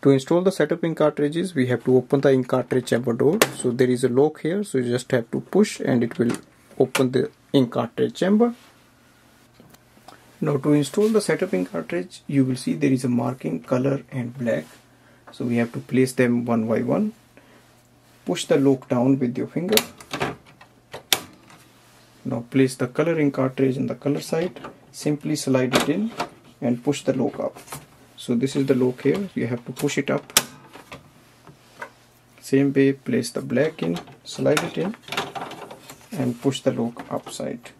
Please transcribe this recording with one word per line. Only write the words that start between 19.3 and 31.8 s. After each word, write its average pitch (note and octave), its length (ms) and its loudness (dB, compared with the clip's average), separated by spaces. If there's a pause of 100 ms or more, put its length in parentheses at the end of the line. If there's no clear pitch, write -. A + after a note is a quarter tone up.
your A#2+ 80 -4
finger. F3 300 -2 (2500)
Now A#2+ 260 -6
place C3 240 4
the B2+ 140 -4
color D#3+ 320 0
ink C#3+ 140 2
cartridge C3+ 420 0
in C3+ 100 -4
the A#2+ 80 -6
color C#3+ 260 -4
side. E3+ 380 -4 (320)
Simply D3+ 460 -4
slide C3 400 0
it - 120 0
in G3+ 220 0 (500)
and A#2+ 220 -2
push C#3+ 200 -2
the C3+ 100 0
lock C3 260 -2
up. - 180 -6 (600)
So A#2+ 200 -2
this B2+ 180 0
is C#3 120 0
the C3+ 100 4
lock B2+ 260 0
here. F#3+ 320 0
You A#2+ 140 -2
have A#2+ 180 -6
to C#3 60 -10
push C#3+ 260 -2
it C#3 100 -4
up. C#3 240 -4 (2000)